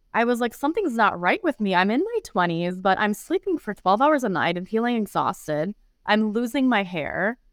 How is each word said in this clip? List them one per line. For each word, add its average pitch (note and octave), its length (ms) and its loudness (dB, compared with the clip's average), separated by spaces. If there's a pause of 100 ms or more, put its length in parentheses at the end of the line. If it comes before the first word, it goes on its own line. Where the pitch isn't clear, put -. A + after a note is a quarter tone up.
(140)
I A3+ 120 2
was A#3+ 140 0
like, A#3+ 140 -2
"Something's D#4+ 420 -2
not G#3 240 2
right F#3 240 0
with D#4 160 -2
me. G3 140 0
I'm F#3 180 4
in C4 100 2
my A4+ 220 -4
twenties, F3 540 -2
but F#3 220 2
I'm G#3 140 0
sleeping F4 440 -4
for - 160 -8
twelve G3 280 2
hours D4 220 4
a A3 60 0
night E3+ 280 0
and F3+ 100 -10
feeling A#3 280 -2
exhausted. E3+ 760 -2 (320)
I'm G#3+ 280 2
losing B3 360 0
my G#3 140 2
hair. F3+ 540 -2 (160)